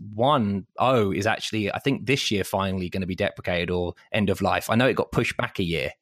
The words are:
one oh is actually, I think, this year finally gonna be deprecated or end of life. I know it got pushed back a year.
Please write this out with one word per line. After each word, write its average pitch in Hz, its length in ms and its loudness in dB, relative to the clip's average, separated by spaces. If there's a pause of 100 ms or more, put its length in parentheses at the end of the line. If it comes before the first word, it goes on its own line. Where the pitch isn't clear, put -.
(120)
one 107 540 2 (120)
oh 117 340 4
is 101 140 -2
actually, 107 460 -2
I - 60 -4
think, 107 280 -2
this 135 260 0
year 98 100 2
finally 95 460 -2
gonna 95 180 -4
be 92 80 -4
deprecated 90 560 -2
or 90 240 -2 (180)
end 104 160 2
of 92 140 0
life. 90 260 0
I 110 60 0
know 127 140 4
it 110 80 2
got - 160 -2
pushed - 240 0
back 117 240 -4
a 95 40 0
year. 78 260 -2 (120)